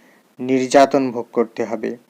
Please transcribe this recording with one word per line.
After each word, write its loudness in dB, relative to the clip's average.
নির্যাতন 2
ভোগ -8
করতে -2
হবে।" -6